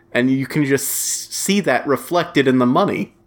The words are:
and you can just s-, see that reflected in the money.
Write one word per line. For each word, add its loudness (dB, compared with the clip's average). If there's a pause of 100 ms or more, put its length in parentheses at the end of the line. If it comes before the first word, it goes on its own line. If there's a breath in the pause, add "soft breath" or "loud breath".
(100)
and 2
you -2
can 0
just 0
s-, -6
see 0
that 0
reflected 0
in 4
the 4
money. 0 (120)